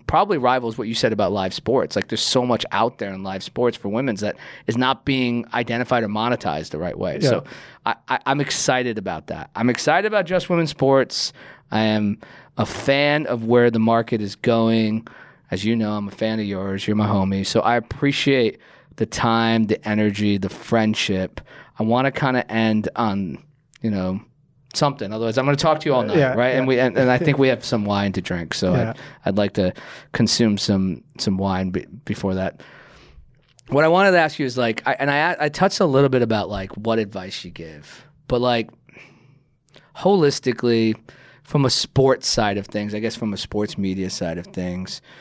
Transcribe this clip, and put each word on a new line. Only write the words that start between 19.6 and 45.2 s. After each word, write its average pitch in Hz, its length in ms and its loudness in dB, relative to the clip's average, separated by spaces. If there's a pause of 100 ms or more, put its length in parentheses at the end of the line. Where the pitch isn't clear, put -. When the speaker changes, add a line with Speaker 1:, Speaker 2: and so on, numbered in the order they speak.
Speaker 1:
the 107 200 -2
energy, 104 480 2
the 95 140 -4
friendship. 107 920 -2 (380)
I 110 60 -2
wanna 127 280 2
kinda 127 400 -2
end 110 440 0
on, 98 460 -2 (380)
you 113 100 -2
know, 95 300 -2 (520)
something. 120 400 -2
Otherwise, 110 240 -2
I'm 135 100 0
gonna 143 100 4
talk 156 240 2
to - 80 -4
you 139 60 4
all 123 100 2
night, 175 120 0
Speaker 2:
Yeah, 131 180 2
Speaker 1:
right? 123 200 2
And 131 100 0
Speaker 2:
yeah. 131 40 0
Speaker 1:
we, 127 100 4
and, 120 180 2
and 127 140 4
I 123 80 4
think 147 200 2
Speaker 2:
<laughs> 135 60 4
Speaker 1:
we 131 40 6
have 117 160 0
some 107 200 -2
wine 101 280 0
to 95 80 -4
drink, 87 340 -6
so 92 180 0
Speaker 2:
Yeah. 113 180 2
Speaker 1:
I'd, - 80 -10 (320)
I'd 95 60 -2
like 101 180 0
to 92 180 2 (400)
consume 110 460 2
some, 95 440 0 (160)
some 95 200 0
wine 95 320 -2
be-, 92 160 -4 (180)
before 98 300 -4
that. 92 260 -4 (1120)
What 143 140 2
I 160 40 4
wanted 190 240 6
to 175 60 6
ask 156 200 2
you 147 80 0
is, 123 100 -6
like, 117 300 0
I, 135 60 2
and 139 180 -2
I, 156 300 2
I 151 80 0
touched 185 320 0
a 190 60 4
little 139 220 4
bit 127 140 2
about, 107 280 0
like, 98 240 -8
what 113 260 -2
advice 95 440 -8
you 87 60 -16
give, 78 560 -18 (220)
but, 123 120 0
like, 120 300 2 (1300)
holistically, 123 960 2 (480)
from 143 220 0
a 123 60 2
sports - 580 2
side 104 300 0
of 98 80 -6
things, 104 280 -6
I 107 60 -6
guess 110 160 -4
from 117 160 -4
a 98 40 -6
sports - 400 -4
media 95 340 -2
side 85 280 -6
of 85 80 -12
things, 90 540 -8 (200)